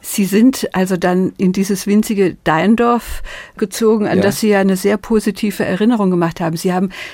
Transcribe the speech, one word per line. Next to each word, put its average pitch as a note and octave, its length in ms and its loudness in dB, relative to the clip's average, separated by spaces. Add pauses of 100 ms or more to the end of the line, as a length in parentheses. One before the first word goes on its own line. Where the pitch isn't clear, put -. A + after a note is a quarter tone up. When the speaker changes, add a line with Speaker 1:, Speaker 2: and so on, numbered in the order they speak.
Speaker 1:
Sie - 240 -2
sind G#3+ 480 2
also F#3 240 0
dann F3+ 400 0
in F#3+ 160 2
dieses G3 340 -2
winzige G3+ 580 2
Deindorf A3+ 800 0 (360)
gezogen, G#3+ 500 0
an - 100 0
Speaker 2:
Ja. F#3+ 40 2
Speaker 1:
das G3+ 180 0
Sie A3 80 0
ja G3+ 120 4
eine F#3+ 160 2
sehr G3 200 0
positive G#3 680 -2
Erinnerung G#3 460 0
gemacht E3+ 300 -2
haben. E3 160 -4
Sie F#3 160 -2
haben F#3 180 -2 (240)